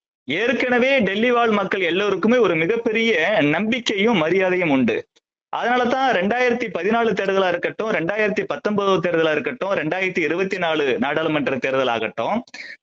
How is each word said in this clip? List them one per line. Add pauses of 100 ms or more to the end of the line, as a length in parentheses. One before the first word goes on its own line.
(260)
ஏற்கனவே
டெல்லி
வாழ்
மக்கள்
எல்லோருக்குமே
ஒரு
மிகப்பெரிய
நம்பிக்கையும்
மரியாதையும்
உண்டு. (480)
அதனாலதான்
ரெண்டாயிரத்தி (120)
பதினாலு
தேர்தலா
இருக்கட்டும்,
ரெண்டாயிரத்தி
பத்தொன்பது
தேர்தலா
இருக்கட்டும்,
ரெண்டாயிரத்தி
இருபத்தி
நாலு
நாடாளுமன்ற
தேர்தலாகட்டும், (440)